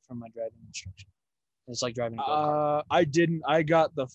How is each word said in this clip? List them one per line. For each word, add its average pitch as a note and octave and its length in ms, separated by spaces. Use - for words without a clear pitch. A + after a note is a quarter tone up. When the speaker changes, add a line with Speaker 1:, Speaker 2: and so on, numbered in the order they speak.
Speaker 1:
from B2 120
my A#2 140
driving A2+ 240
instruction. - 420
It's A#2+ 140
like B2 140
driving A#2 240
a - 20
go-kart. D3+ 580
Speaker 2:
Uh, - 120
I E3 140
didn't. D#3+ 420
I D#3 160
got D#3+ 320
the C3+ 200